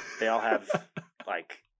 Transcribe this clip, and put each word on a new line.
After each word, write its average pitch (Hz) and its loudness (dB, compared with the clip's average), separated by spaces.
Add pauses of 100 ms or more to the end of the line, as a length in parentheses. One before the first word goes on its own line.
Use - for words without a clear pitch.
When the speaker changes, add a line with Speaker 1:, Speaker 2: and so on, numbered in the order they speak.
(180)
Speaker 1:
They 113 2
all 113 4
have, 110 2 (300)
Speaker 2:
<laughs> - -16
Speaker 1:
like, 87 -6 (160)